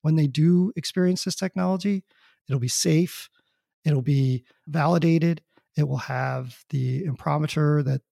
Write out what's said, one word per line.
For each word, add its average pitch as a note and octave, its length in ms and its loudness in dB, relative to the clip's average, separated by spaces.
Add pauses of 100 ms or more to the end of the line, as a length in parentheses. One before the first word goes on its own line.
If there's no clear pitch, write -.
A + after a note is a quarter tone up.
when D#3 140 2
they D3+ 100 4
do F3 500 2
experience F3+ 480 -2
this F3+ 100 -4
technology, F#3+ 680 -2 (440)
it'll C3+ 120 -2
be B2 80 -2
safe, - 600 0 (560)
it'll C#3+ 180 2
be C3 420 0 (220)
validated, E3 760 2 (340)
it D3 120 0
will C3+ 80 -2
have C3 720 -6
the C3 340 -2
imprimatur D3+ 760 0
that C3+ 300 -2